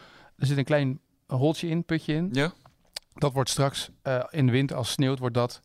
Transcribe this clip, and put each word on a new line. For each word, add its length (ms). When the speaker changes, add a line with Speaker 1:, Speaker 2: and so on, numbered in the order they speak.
Speaker 1:
er 100
zit 100
een 80
klein 340
holtje 420
in, 160
putje 300
in. 180
Speaker 2:
Ja. 200
Speaker 1:
Dat 180
wordt 180
straks, 380
eh, 280
in 160
de 60
winter, 240
als 100
het 80
sneeuwt, 240
wordt 160
dat 300